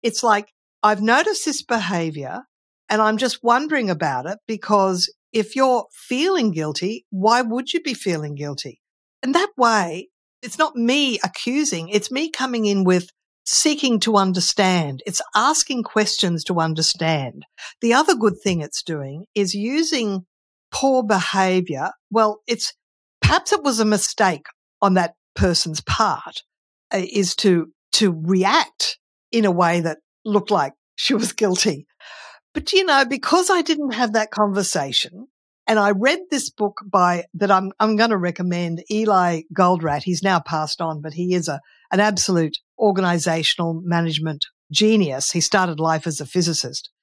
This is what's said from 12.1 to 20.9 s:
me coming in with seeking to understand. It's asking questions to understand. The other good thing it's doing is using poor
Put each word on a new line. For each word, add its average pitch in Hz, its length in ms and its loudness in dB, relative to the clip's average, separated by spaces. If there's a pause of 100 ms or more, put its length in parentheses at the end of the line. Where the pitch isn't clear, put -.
me 302 200 -4
coming 240 360 -4
in 196 180 2
with 180 240 2 (380)
seeking 285 540 0
to 220 160 2
understand. 180 920 0
It's - 160 -6 (120)
asking 254 500 0
questions 185 600 -2
to 175 160 -2
understand. 160 840 -2 (360)
The 233 140 2
other 311 200 4
good 214 280 2
thing 175 180 0
it's - 220 -10
doing 151 420 -8 (100)
is 196 200 0
using 226 720 -2 (460)
poor 262 320 2